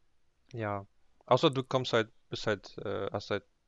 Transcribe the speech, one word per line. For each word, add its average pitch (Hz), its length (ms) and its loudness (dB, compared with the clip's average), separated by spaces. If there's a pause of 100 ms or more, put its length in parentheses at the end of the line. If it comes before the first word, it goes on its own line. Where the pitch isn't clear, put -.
(520)
Ja. 104 340 -6 (400)
Außer 131 240 6
du 131 120 -2
kommst 127 300 -2
halt, 113 180 2 (200)
bist - 160 -6
halt, 104 320 -4
äh, 98 340 -4
hast 101 180 -4
halt 101 140 -2 (240)